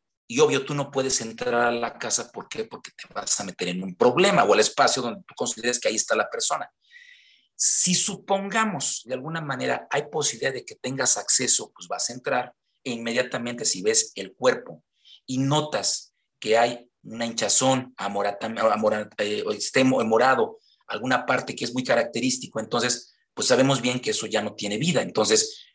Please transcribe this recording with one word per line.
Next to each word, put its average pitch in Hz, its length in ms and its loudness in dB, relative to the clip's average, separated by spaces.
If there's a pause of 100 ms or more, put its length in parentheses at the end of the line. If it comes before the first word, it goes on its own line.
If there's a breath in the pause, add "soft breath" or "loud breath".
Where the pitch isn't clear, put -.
(260)
y 120 140 -6
obvio, 139 240 4
tú 156 100 -6
no 143 160 -4
puedes 131 300 0
entrar 117 340 -6
a 120 180 2
la 117 260 -6
casa, 113 340 -2
¿por 101 160 -14
qué? - 160 -8
Porque - 280 -14
te - 220 -20
vas - 260 -2
a 104 40 -6
meter 92 240 -6
en 90 160 -4
un 92 100 -8
problema, 123 520 4
o 101 80 6
al 104 80 6
espacio 127 400 2
donde 110 260 -8
tú - 80 -20
consideres 120 440 -2
que 104 100 0
ahí 110 60 -2
está 110 200 0
la 107 140 0
persona. - 420 -4 (840 soft breath)
Si - 380 6
supongamos, 196 1120 0
de 120 80 -8
alguna 156 280 -8
manera, 131 500 -4
hay 147 180 -2
posibilidad 139 440 -2
de 123 120 -10
que - 100 -16
tengas 131 420 0
acceso, - 580 2
pues 87 140 -20
vas 90 200 -4
a 120 40 -8
entrar, 123 400 -4 (300)
e 131 80 -6
inmediatamente 120 760 -4
si 92 160 0
ves 110 340 2
el 95 180 -10
cuerpo - 500 -2 (420 soft breath)
y 131 140 -4
notas - 760 -2 (240)
que 110 180 2
hay - 320 0 (140)
una 113 220 -8
hinchazón, 123 720 0
amorata-, 101 500 -4
amora-, 107 680 0
eh, 104 280 -2
o 107 60 -4
esté 107 320 0
mo-, 127 220 4
morado, 117 520 2 (300 loud breath)
alguna 123 380 -4
parte 123 280 -4
que - 120 -8
es 120 80 -6
muy 123 100 -4
característico, 117 760 -2
entonces, 120 520 -2 (200 loud breath)
pues - 160 0
sabemos 131 320 4
bien 123 180 -2
que 110 120 -4
eso 107 140 0
ya 104 160 -2
no 104 140 -8
tiene 104 220 -4
vida. 156 240 0
Entonces, - 720 2